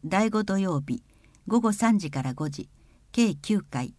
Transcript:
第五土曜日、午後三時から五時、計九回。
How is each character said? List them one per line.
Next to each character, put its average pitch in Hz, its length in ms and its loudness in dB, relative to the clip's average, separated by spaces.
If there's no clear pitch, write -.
第 190 260 2
五 214 140 0
土 196 140 -2
曜 190 240 0
日、 143 220 -6
午 226 140 4
後 226 100 2
三 220 260 4
時 165 140 -4
か 139 120 -4
ら 131 100 -4
五 151 160 -4
時、 - 200 -10
計 220 240 2
九 202 260 -2
回。 - 380 -8